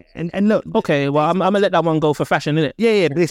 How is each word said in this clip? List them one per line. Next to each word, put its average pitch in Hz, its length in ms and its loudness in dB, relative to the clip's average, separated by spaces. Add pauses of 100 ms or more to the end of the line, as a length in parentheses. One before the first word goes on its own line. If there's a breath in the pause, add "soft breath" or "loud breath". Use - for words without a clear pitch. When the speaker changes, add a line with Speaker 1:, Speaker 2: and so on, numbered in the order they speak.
(140)
Speaker 1:
And, 165 200 -8
and 196 160 0
look. 202 120 0 (120)
Speaker 2:
Okay, 143 340 0
well, 147 220 0
I'm, 180 100 0
I'm 190 140 2
gonna 202 60 2
let 190 120 2
that 170 120 2
one 160 160 0
go 151 120 2
for 143 140 -4
fashion, 151 300 -2
innit? 156 200 0
Speaker 1:
Yeah, 226 140 2
yeah, 196 180 2
but 139 80 -8
they, 175 140 2